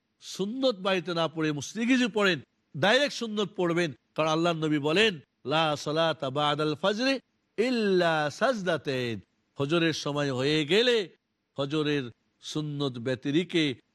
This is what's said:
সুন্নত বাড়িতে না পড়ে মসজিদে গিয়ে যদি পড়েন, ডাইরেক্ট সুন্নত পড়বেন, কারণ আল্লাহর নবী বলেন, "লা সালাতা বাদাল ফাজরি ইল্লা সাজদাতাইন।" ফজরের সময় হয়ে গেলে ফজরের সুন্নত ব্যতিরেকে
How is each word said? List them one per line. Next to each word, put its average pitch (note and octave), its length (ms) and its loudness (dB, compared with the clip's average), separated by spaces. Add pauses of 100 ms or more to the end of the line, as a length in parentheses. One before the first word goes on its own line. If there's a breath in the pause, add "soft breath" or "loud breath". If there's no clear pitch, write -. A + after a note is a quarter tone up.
(220)
সুন্নত B3 580 -2
বাড়িতে F#3 340 -2
না E3 140 0
পড়ে D#3 240 -2
মসজিদে E3+ 340 -4
গিয়ে B3+ 120 4
যদি A#3+ 140 2
পড়েন, F#3 300 2 (360)
ডাইরেক্ট A#3+ 380 4
সুন্নত G#3+ 400 -4
পড়বেন, E3+ 380 0 (220)
কারণ D#3 140 2
আল্লাহর E3 260 2
নবী D#3 220 0
বলেন, D#3+ 420 2 (260)
"লা D3+ 300 0
সালাতা D#3 540 -2
বাদাল D3 460 0
ফাজরি A#3 440 0 (380)
ইল্লা F#3 720 2
সাজদাতাইন।" D3 920 -2 (360)
ফজরের D#3+ 380 2
সময় C#3+ 400 -2
হয়ে D3 320 0
গেলে G#3+ 500 2 (400)
ফজরের C#3+ 560 -2 (300)
সুন্নত C#3+ 560 -6
ব্যতিরেকে C#3+ 760 0 (200)